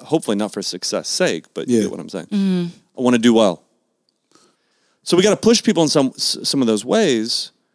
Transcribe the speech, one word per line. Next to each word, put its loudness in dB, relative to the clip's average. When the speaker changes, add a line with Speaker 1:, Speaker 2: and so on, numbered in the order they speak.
Speaker 1:
hopefully -2
not -4
for -8
success' -8
sake, -4
but -8
you 2
Speaker 2:
Yeah. 2
Speaker 1:
get -2
what -10
I'm -14
saying. -12
Speaker 3:
Mm-hmm. 0
Speaker 1:
I -10
wanna 4
do 4
well. 2
So 0
we 6
gotta 4
push 2
people 2
in 2
some, 2
s-, -6
some -2
of 0
those -2
ways, -2